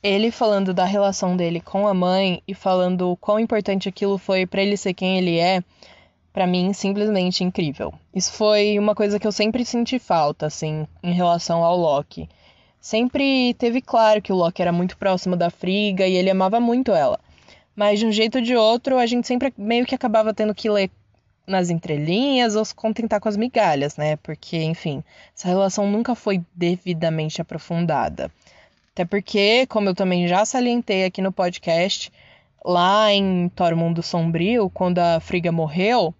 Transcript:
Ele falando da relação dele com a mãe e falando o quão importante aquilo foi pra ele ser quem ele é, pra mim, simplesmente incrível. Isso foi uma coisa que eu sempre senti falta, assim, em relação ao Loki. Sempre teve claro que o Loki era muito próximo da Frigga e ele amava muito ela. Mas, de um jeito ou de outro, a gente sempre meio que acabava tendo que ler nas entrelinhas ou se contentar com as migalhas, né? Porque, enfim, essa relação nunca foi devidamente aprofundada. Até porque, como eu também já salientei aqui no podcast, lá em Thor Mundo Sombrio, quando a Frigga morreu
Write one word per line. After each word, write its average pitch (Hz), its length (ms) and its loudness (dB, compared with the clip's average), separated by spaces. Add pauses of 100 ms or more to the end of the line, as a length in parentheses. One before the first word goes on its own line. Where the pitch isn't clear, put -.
Ele 202 300 2
falando 202 420 2
da 185 120 2
relação 196 520 0
dele 170 240 -2
com 202 280 -2
a 202 40 2
mãe 185 540 0
e 196 80 -8
falando 180 560 0
o 180 60 -2
quão 214 240 0
importante 208 480 -2
aquilo 196 280 -2
foi 190 300 0
pra 196 160 -2
ele 202 140 0
ser 190 180 -4
quem 185 240 -2
ele 170 220 0
é, 180 200 2 (720)
pra 190 140 0
mim, 180 260 0
simplesmente 196 720 -2
incrível. 156 500 -4 (220)
Isso - 180 -2
foi 208 460 2
uma 208 160 2
coisa 208 240 0
que 202 80 -4
eu 214 60 0
sempre 220 320 -2
senti 240 340 -2
falta, 156 480 -2
assim, 156 400 -6 (160)
em 175 100 -2
relação 170 520 0
ao 170 120 4
Loki. 151 520 -2 (520)
Sempre 254 760 0
teve 240 280 0
claro 214 400 4
que 202 100 -4
o 190 40 2
Loki 175 260 0
era 175 80 2
muito 175 260 0
próximo 185 380 0
da 175 160 0
Frigga 190 560 -2
e 185 80 2
ele 185 160 2
amava 190 300 2
muito 240 320 0
ela. 147 260 2 (560)
Mas, 208 240 2
de 226 80 0
um 220 60 2
jeito 220 260 0
ou - 20 0
de 240 140 0
outro, 240 440 4
a 240 80 2
gente 240 200 -2
sempre 254 320 -2
meio 226 260 0
que 262 120 -4
acabava 220 360 0
tendo 214 220 -2
que 220 160 -4
ler 196 220 0 (520)
nas 185 260 0
entrelinhas 190 840 0
ou 214 100 0
se - 100 -12
contentar 220 440 -4
com 214 100 -2
as 208 80 -2
migalhas, 185 600 0
né? 151 200 -2
Porque, 160 460 -8
enfim, 156 400 -4 (340)
essa - 120 -8
relação 196 420 0
nunca 233 240 0
foi 196 260 -2 (140)
devidamente 170 880 -2
aprofundada. 147 880 -4 (680)
Até 180 60 0
porque, 208 640 2
como 202 220 0
eu 185 40 0
também 180 320 0
já 180 180 2
salientei 240 600 -2
aqui 185 180 -4
no 190 80 0
podcast, 180 800 -2 (520)
lá 196 480 4
em 190 380 0
Thor 170 260 0
Mundo 170 260 0
Sombrio, 170 640 0
quando 180 300 -2
a 170 220 2
Frigga 175 320 -4
morreu 170 680 0